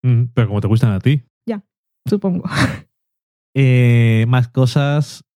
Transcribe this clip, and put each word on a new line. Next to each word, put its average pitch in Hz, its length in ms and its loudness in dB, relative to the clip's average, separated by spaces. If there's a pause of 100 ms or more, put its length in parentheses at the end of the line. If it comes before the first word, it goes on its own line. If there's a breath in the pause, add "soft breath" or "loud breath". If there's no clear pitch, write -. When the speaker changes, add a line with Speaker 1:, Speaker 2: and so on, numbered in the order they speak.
Speaker 1:
Mm, 123 200 2 (100)
pero 113 160 0
como 104 120 -2
te 101 60 -4
gustan 110 240 2
a 95 80 -2
ti. 151 220 0 (260)
Speaker 2:
Ya, 214 160 -8 (440)
supongo. 196 360 -4
<laughs> - 460 -4 (680)
Speaker 1:
Eh, 120 720 2
más 123 200 0
cosas 143 800 -2 (100)